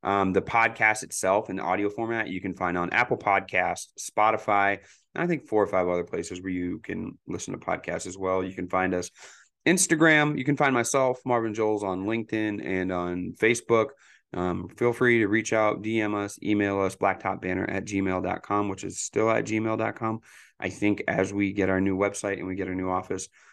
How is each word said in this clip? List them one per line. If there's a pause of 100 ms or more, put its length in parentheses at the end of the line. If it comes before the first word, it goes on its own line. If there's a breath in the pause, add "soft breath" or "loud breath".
Um,
the
podcast
itself
in
audio
format,
you
can
find
on
Apple
Podcasts, (120)
Spotify, (360 soft breath)
and
I
think
four
or
five
other
places
where
you
can (100)
listen
to
podcasts
as
well.
You
can
find
us (560 loud breath)
Instagram.
You
can
find
myself,
Marvin
Joles,
on
LinkedIn
and
on
Facebook. (440 soft breath)
Um,
feel
free
to
reach
out,
D
M
us,
email
us,
blacktopbanner
at
gmail
dot
com,
which
is
still
at
gmail
dot
com. (400 loud breath)
I
think
as
we
get
our
new
website
and
we
get
our
new
office, (240 soft breath)